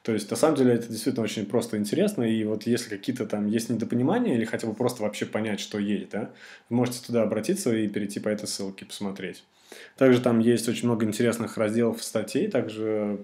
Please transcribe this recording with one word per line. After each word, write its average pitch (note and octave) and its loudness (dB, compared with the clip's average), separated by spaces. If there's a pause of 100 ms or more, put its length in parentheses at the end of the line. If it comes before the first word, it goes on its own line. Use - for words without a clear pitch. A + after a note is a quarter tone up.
То A#2 -2
есть, G#2 -2
на A2+ -2
самом D#3 4
деле, B2 6
это A2+ 0
действительно A2+ -2
очень G2+ -4
просто A2+ 0
интересно. D3 0
И A2+ 2
вот G#2+ -2
если A#2+ 0
какие-то G#2+ -4
там G#2 -2
есть A#2 0
недопонимания C3 0
или A2+ 0
хотя A2+ -4
бы G#2 -4
просто A#2+ -2
вообще G#2 -4
понять, G#2+ -2
что - -8
есть, G2+ -2
да, G#2 -4 (400)
вы A#2 0
можете - 0
туда A#2 2
обратиться A2 0
и A2 0
перейти G2+ -6
по G#2+ -4
этой G#2 -2
ссылке, G2 -8
посмотреть. F#2+ -8 (560)
Также B2+ 8
там A#2 4
есть A#2 4
очень A#2 0
много A2+ 2
интересных A2+ 0
разделов A2+ 0
статей, C3 -2
также G#2+ -2